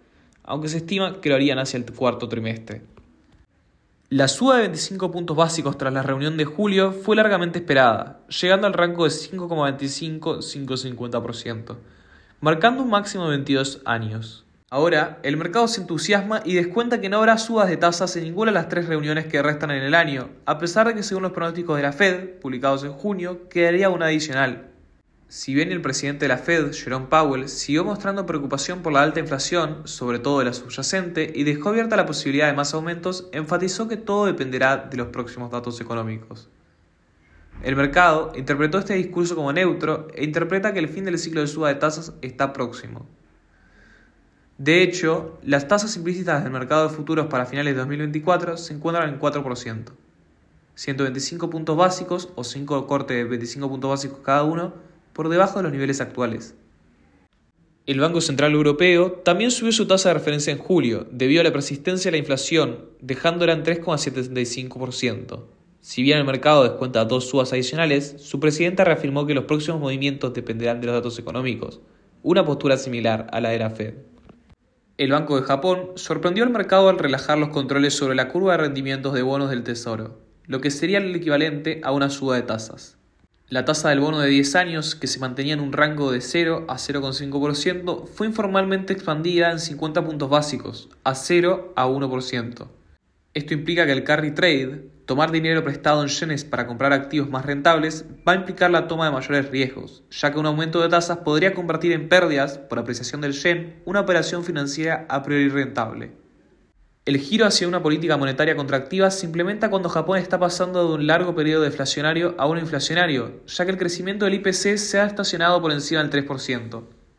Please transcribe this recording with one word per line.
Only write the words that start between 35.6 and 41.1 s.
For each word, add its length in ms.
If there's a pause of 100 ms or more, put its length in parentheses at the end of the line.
económicos. 680 (1120)
El 120
mercado 600
interpretó 420
este 160
discurso 420
como 160
neutro 600
e 100
interpreta 480
que 60
el 100
fin 160
del 140